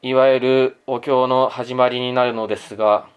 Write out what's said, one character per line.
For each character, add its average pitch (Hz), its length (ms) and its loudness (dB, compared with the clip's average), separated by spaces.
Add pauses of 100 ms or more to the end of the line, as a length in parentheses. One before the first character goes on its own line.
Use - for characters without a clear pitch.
い 127 120 -4
わ 131 140 6
ゆ 131 120 2
る 131 360 0 (100)
お 120 140 -4
経 127 260 0
の 131 220 2
始 123 260 -8
ま 127 140 2
り 123 120 -4
に 123 120 -6
な 127 120 0
る 123 80 -2
の 110 160 -6
で 107 80 -4
す - 200 -16
が 107 300 0 (100)